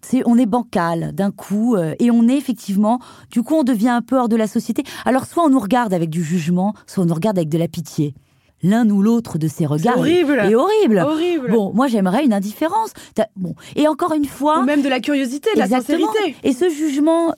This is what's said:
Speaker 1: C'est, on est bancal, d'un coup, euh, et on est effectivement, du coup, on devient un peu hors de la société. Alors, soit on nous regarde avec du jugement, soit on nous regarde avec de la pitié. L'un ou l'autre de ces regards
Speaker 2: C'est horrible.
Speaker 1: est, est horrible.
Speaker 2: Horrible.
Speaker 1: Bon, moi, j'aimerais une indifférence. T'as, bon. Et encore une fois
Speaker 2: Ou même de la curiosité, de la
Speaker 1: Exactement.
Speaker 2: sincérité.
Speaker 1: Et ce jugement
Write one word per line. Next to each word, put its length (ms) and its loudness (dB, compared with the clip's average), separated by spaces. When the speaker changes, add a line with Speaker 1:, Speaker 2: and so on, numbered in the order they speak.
Speaker 1:
C'est, 240 -2
on 120 4
est 100 4
bancal, 640 -2
d'un 180 -2
coup, 440 -2
euh, 240 -2
et 120 4
on 160 4
est 80 4
effectivement, 640 -2
du 100 -2
coup, 140 0
on 80 2
devient 260 2
un 120 0
peu 160 -2
hors 120 2
de 60 2
la 120 0
société. 360 -4
Alors, 200 0
soit 200 0
on 40 4
nous 100 4
regarde 340 0
avec 160 0
du 140 -2
jugement, 500 0
soit 160 -2
on 40 2
nous 60 2
regarde 240 -2
avec 120 0
de 80 -2
la 120 0
pitié. 440 -6
L'un 280 2
ou 100 2
l'autre 380 0
de 80 -2
ces 180 -2
regards 300 0
Speaker 2:
C'est 60 0
horrible. 420 2
Speaker 1:
est, 80 2
est 40 4
horrible. 440 2
Speaker 2:
Horrible. 520 -2
Speaker 1:
Bon, 220 0
moi, 140 2
j'aimerais 380 0
une 80 2
indifférence. 580 -4
T'as, 100 0
bon. 200 -8
Et 120 2
encore 260 -2
une 120 0
fois 340 0
Speaker 2:
Ou 60 2
même 180 2
de 60 0
la 100 0
curiosité, 560 -2
de 40 2
la 60 2
Speaker 1:
Exactement. 480 0
Speaker 2:
sincérité. 300 -2
Speaker 1:
Et 100 2
ce 160 0
jugement 680 0